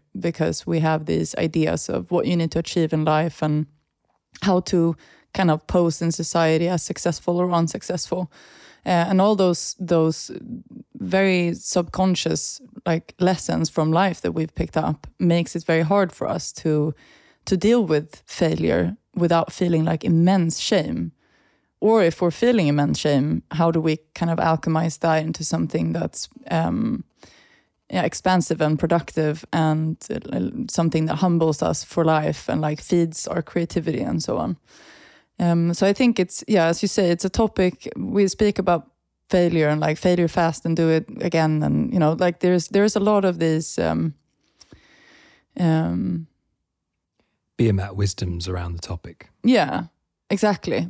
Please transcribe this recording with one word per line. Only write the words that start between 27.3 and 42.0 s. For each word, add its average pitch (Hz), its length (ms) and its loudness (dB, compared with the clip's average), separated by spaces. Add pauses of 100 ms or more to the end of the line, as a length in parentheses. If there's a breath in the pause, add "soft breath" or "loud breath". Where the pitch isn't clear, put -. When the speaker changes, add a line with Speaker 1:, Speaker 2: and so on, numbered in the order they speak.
Speaker 1:
yeah, 185 140 -2
expansive 175 560 0
and 156 180 2
productive 160 760 -2
and, 160 440 0 (140)
uh, - 400 -6 (200)
something 160 360 0
that 156 100 -2
humbles 165 460 2
us - 220 -2
for - 200 -2
life 160 440 0
and, 156 120 -2
like, 151 200 -4
feeds 170 480 0
our 165 140 -4
creativity 170 580 -4
and 165 220 -4
so - 160 -4
on? - 180 -4 (840 loud breath)
Um, 170 360 2
so 190 120 2
I 202 60 4
think 233 280 2
it's, - 260 -4
yeah, 180 200 4
as 165 160 0
you 202 60 0
say, 185 220 2
it's 170 140 0
a 190 40 0
topic 185 680 0
we 190 320 0
speak 202 320 0
about 175 260 0 (420)
failure 170 400 4
and, 151 120 2
like, 156 180 0
failure 175 300 2
fast 165 360 0
and 165 120 0
do 165 120 2
it 160 180 2 (140)
again. 160 440 2
And, 147 280 0
you 185 60 2
know, 156 140 4